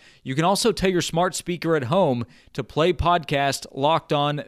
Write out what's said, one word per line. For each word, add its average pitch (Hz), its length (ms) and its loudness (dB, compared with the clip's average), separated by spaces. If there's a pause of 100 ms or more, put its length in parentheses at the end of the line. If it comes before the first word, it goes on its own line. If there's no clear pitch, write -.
(220)
You 131 140 -8
can 160 80 2
also 202 260 2
tell 190 180 0
your 180 140 0
smart 175 320 0
speaker 165 400 -4
at 143 100 0
home 131 420 0 (260)
to 139 100 -8
play 165 300 0
podcast 143 800 0
Locked 151 400 0
On 147 360 0